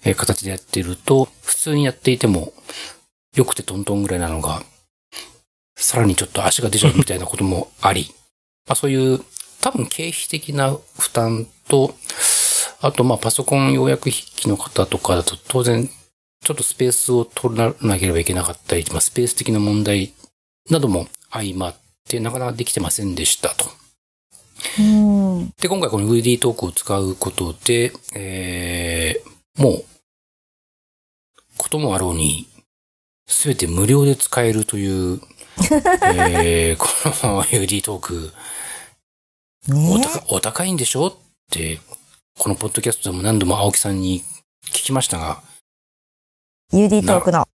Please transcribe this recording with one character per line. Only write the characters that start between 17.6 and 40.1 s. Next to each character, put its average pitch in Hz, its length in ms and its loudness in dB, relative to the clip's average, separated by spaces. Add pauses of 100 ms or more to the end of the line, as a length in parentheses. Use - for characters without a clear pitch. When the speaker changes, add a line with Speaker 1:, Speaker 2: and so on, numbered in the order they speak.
Speaker 1:
な 104 180 0
け 92 80 0
れ 90 60 2
ば 82 80 2
い 82 40 -2
け - 100 -2
な 90 100 -2
か - 80 -4
っ - 140 -14
た 87 100 0
り、 82 160 -2
ま 80 60 -4
あ、 - 20 0
ス - 100 0
ペ 123 140 0
ー - 20 0
ス - 80 -2
的 - 160 -2
な 110 80 2
問 104 240 2
題 101 300 0 (580)
な 160 80 4
ど 143 80 0
も 92 220 -2 (240)
相 101 240 -6
ま 90 140 -4
っ - 60 -16 (300)
て、 120 140 -2
な 113 100 -4
か 123 80 -6
な 127 80 -4
か 117 60 -4
で 117 120 -6
き - 80 -2
て - 60 0
ま 92 140 0
せ 107 120 -2
ん 92 120 -4
で 82 80 -2
し - 140 2
た - 100 -2
と。 - 200 -2 (1080)
Speaker 2:
う 214 40 4
ん。 202 680 4 (100)
Speaker 1:
で、 180 80 -2
今 196 120 -2
回 156 100 -2
こ 110 80 0
の 101 160 0
ユ 117 60 4
ー - 20 -4
デ 120 80 2
ィ 120 40 6
ー 117 40 -2
ト 120 140 2
ー - 60 -6
ク - 80 -4
を 87 40 -6
使 - 280 0
う 95 180 -2
こ - 160 -4
と 85 200 -4 (120)
で、 120 280 2 (220)
え 87 1080 -4 (380)
ー、 143 40 6
も 131 80 6
う、 - 140 -2 (1700)
こ - 120 -2
と 151 120 -4
も 117 160 0
あ - 20 -2
ろ 92 120 -2
う 85 40 -4
に、 78 340 -2 (800)
す - 220 2
べ 131 80 0
て 92 100 0
無 90 220 2
料 143 160 6
で 139 100 4
使 - 260 0
え 113 120 2
る 107 120 0
と - 140 -6
い 95 360 -2
う、 95 60 -10 (380)
Speaker 2:
<laughs> - 0 - (560)
Speaker 1:
え 82 640 2
ー、 - 0 -
こ - 100 0 (400)
の 98 240 2
ユ 110 120 2
ー 98 40 -2
デ - 0 -
ィ 101 120 -2
ー - 20 -2
ト 98 180 -4
ー - 20 -12
ク、 82 320 -10 (1400)
Speaker 2:
ね 151 240 2
え。 - 20 4
Speaker 1:
お 214 40 6
高-、 277 260 0 (120)